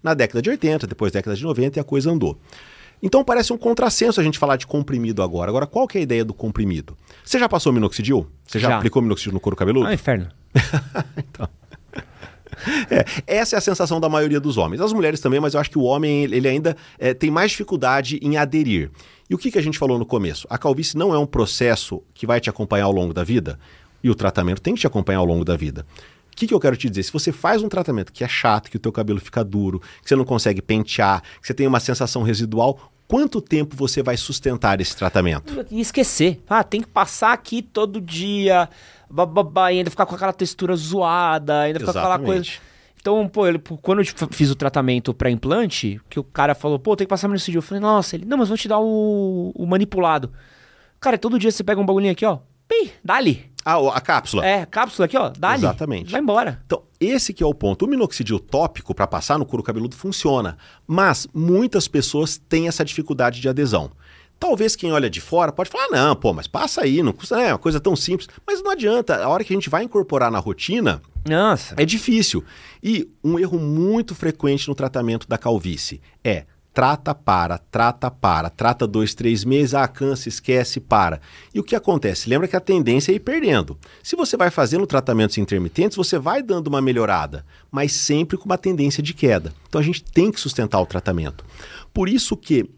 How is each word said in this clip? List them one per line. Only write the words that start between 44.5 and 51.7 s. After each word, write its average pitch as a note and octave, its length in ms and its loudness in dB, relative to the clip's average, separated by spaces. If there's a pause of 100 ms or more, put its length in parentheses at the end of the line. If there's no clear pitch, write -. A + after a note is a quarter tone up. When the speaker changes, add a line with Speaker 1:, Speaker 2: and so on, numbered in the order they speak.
Speaker 2:
o C3+ 60 -2
tratamento B2+ 580 0
pra B2+ 160 0
implante, C3 680 -2 (100)
que - 80 -6
o C#3 60 -6
cara C#3+ 320 0
falou, D3 220 -2
"Pô, G3+ 180 0
tem G3+ 100 -2
que - 20 -20
passar G3 200 -2
minoxidil." F3+ 300 -2
Eu D#3+ 40 0
falei, G3 180 -8
"Nossa", G#3+ 360 0
ele, - 80 -10
"Não, B3 120 -2
mas A#3+ 120 2
vou A3 100 -2
te - 80 -8
dar G#3+ 140 2
o, G3+ 720 0
o F3 120 -6
manipulado." F3 640 2 (680)
Cara, A#3+ 180 2
todo A#3 200 0
dia G#3+ 140 4
você G#3+ 100 -6
pega G3 180 0